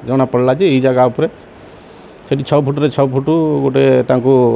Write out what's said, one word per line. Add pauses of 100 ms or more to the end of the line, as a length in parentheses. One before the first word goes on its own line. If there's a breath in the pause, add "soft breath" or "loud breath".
ଜଣାପଡ଼ିଲା
ଯେ
ଏଇ
ଜାଗା
ଉପରେ, (1000 loud breath)
ସେଠି
ଛଅ
ଫୁଟରେ
ଛଅ
ଫୁଟ (340)
ଗୋଟେ
ତାଙ୍କୁ (220)